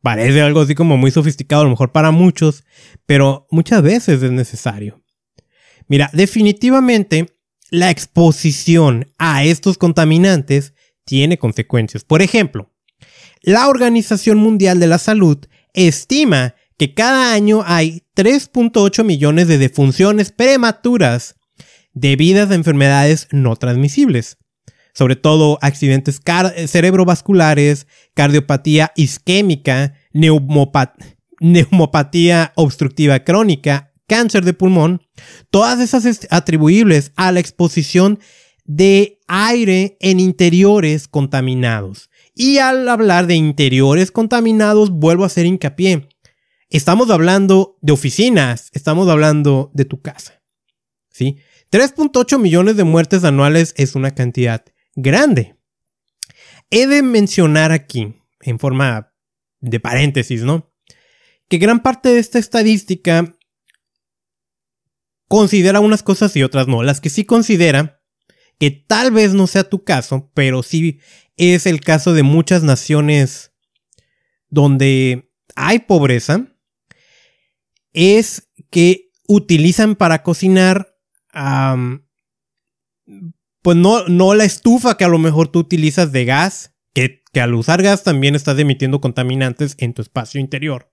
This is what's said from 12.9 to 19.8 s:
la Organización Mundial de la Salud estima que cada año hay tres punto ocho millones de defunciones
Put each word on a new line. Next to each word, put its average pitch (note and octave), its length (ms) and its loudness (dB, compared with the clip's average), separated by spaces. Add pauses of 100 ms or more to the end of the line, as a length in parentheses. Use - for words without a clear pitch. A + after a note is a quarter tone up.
la A#3 280 2
Organización A3+ 680 0
Mundial G3 420 2
de E3+ 60 2
la E3 100 2
Salud F#3 400 0 (340)
estima F3 840 0 (220)
que C#3+ 160 -4
cada B3 380 0
año G#3+ 340 0
hay E3 380 -2 (100)
tres A#3+ 360 0
punto A#3 340 0
ocho G3+ 220 0
millones D#3 420 2
de D#3+ 100 2
defunciones D3+ 760 0